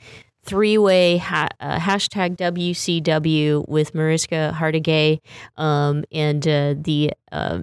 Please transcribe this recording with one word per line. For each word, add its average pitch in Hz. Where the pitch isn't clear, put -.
three-way 196
ha-, 170
uh, 147
hashtag 185
W 175
C 170
W 151
with 151
Mariska 160
Hargitay, 156
um, 147
and, 151
uh, 143
the, 151
uh, 80